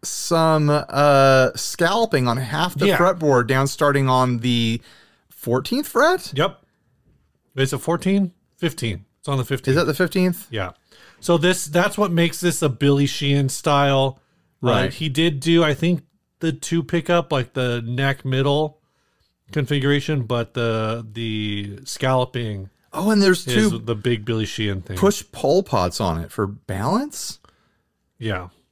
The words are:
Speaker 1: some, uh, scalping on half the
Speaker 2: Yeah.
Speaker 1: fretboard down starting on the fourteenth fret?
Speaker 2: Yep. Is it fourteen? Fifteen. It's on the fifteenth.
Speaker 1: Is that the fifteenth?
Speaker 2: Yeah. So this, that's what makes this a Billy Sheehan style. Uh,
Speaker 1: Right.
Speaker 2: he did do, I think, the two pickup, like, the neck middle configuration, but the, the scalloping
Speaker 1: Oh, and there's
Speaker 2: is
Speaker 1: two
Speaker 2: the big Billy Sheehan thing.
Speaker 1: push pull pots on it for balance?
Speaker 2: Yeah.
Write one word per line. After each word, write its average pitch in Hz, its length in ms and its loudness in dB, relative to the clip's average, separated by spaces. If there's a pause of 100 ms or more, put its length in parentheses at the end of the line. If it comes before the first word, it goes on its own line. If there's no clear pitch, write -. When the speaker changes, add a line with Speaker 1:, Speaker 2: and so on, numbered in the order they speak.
Speaker 1:
some, 160 640 0
uh, 139 840 4
scalping 175 720 0
on 120 100 0
half 143 380 -4
the 180 140 2
Speaker 2:
Yeah. 180 100 4
Speaker 1:
fretboard 160 480 4
down 135 220 2
starting 139 400 2
on 127 300 2
the 117 440 0 (480)
fourteenth 139 560 -4
fret? 330 480 0
Speaker 2:
Yep. 156 240 -2 (960)
Is 135 180 0
it 143 60 -4
fourteen? 190 540 0 (240)
Fifteen. 107 480 -6 (160)
It's - 80 -12
on 139 100 -2
the 123 60 -2
fifteenth. - 240 -6
Speaker 1:
Is 131 80 4
that 170 100 2
the 151 80 0
fifteenth? 180 560 0
Speaker 2:
Yeah. 95 200 -6 (500)
So 170 180 2
this, 180 280 2
that's 175 300 0
what 185 140 0
makes 170 300 0
this 175 220 0
a 156 60 2
Billy 143 380 2
Sheehan 139 420 0
style. 139 680 0 (420)
Uh, 131 100 -2
Speaker 1:
Right. 98 220 0
Speaker 2:
he 160 160 -6
did 156 300 0
do, 165 240 2
I 151 100 2
think, 165 300 -2 (380)
the 165 100 -2
two 165 320 -4
pickup, 170 480 -2
like, 135 220 -2
the 123 340 -2
neck 135 380 -2
middle 143 560 0 (720)
configuration, 143 680 0
but 117 320 -4
the, 113 580 -2
the 104 720 -6
scalloping 120 840 -4 (220)
Speaker 1:
Oh, 202 180 -2
and 208 120 4
there's 185 240 4
Speaker 2:
is 127 80 -2 (160)
Speaker 1:
two 120 80 -4
Speaker 2:
the 113 160 -4
big 107 300 -2
Billy 110 220 -2
Sheehan 101 360 -4
thing. - 140 -10
Speaker 1:
push 196 340 2
pull 156 320 2
pots 90 380 0
on 85 180 -2
it 82 140 -8
for 101 160 -2
balance? 139 920 -6 (800)
Speaker 2:
Yeah. 92 300 -4 (240)